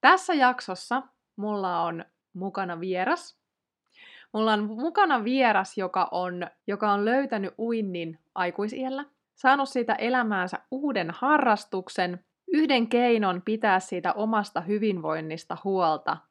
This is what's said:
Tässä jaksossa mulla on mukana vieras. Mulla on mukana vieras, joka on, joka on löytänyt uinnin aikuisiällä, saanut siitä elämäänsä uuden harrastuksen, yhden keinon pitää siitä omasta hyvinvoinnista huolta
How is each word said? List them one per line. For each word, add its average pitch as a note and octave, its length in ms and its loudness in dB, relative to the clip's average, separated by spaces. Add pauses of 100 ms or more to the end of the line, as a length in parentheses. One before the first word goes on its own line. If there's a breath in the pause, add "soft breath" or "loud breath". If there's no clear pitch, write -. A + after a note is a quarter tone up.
Tässä F4+ 320 6
jaksossa B3+ 680 0 (340)
mulla G3 480 -2
on E3 220 -6 (280)
mukana F#3 460 -6
vieras. F#3 580 -4 (960 loud breath)
Mulla A3 200 2
on G#3 100 0
mukana C4 600 0
vieras, A3+ 540 2
joka F#3 340 -2
on, F3+ 360 -4 (200)
joka G#3 240 0
on G3+ 140 2
löytänyt A#3+ 540 0
uinnin F#3+ 600 -4 (160)
aikuisiällä, C4 720 -4 (300)
saanut C4+ 340 2
siitä A#3 240 0
elämäänsä G#3+ 640 0 (140)
uuden B3+ 400 -2
harrastuksen, G3+ 1120 0 (280)
yhden C#4 340 4
keinon A3+ 540 2
pitää G#3+ 380 2
siitä F3+ 340 -4
omasta G#3 480 -2
hyvinvoinnista D#3+ 1000 -4
huolta D#3+ 540 0 (140)